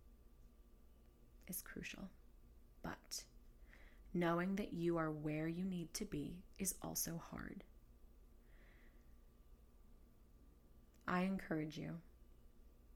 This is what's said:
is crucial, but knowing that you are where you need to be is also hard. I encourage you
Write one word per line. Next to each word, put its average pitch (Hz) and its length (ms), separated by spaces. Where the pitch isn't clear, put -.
is - 140
crucial, - 480
but - 420
knowing 175 420
that 202 160
you 170 240
are 160 140
where 156 360
you 170 180
need 180 280
to - 140
be 175 360
is 185 220
also 165 400
hard. - 320
I 180 160
encourage 160 540
you 160 220